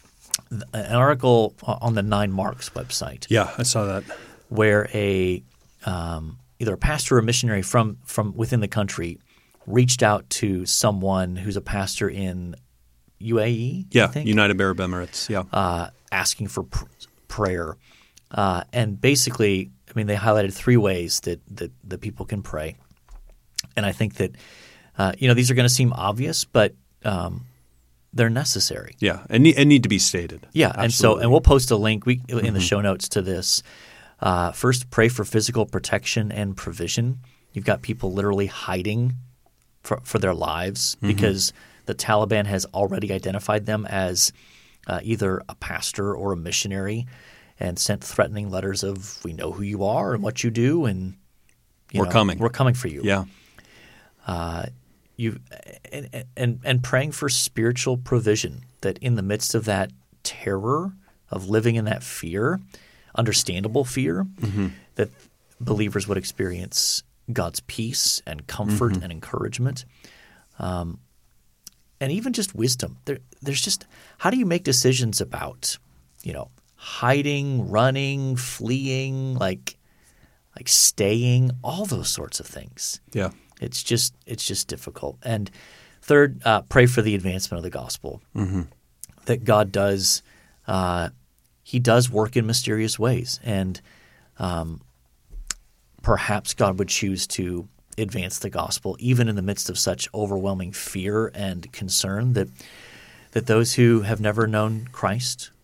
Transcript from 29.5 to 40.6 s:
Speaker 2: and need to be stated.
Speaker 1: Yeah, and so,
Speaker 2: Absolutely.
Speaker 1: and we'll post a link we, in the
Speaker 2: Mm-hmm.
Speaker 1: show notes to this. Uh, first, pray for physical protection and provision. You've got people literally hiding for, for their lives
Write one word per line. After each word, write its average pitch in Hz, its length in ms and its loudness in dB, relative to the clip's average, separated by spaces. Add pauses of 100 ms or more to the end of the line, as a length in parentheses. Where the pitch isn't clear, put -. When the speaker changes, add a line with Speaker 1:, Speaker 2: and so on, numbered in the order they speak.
Speaker 2:
and 143 140 8
need 143 140 10
to 117 60 2
be 95 100 4
stated. 85 540 -2
Speaker 1:
Yeah, 147 160 4
and 90 80 -4
so, 101 80 0
Speaker 2:
Absolutely. 117 380 6
Speaker 1:
and 117 100 4
we'll 147 100 8
post 139 280 8
a 117 60 6
link 107 300 2
we, 127 220 2
in 123 80 -2
the 113 60 0
Speaker 2:
Mm-hmm. 101 160 0
Speaker 1:
show 95 220 2
notes 98 300 0
to 101 120 0
this. 92 400 -2 (580)
Uh, 87 320 2
first, 127 380 0
pray 113 180 6
for 123 160 -2
physical 107 420 0
protection 104 640 -2
and 101 240 -4
provision. 90 640 -4 (320)
You've 98 140 -8
got 101 160 0
people 95 300 -4
literally 101 340 0
hiding 104 680 -2 (720)
for, - 200 -4
for - 140 0
their 92 160 2
lives 85 640 -4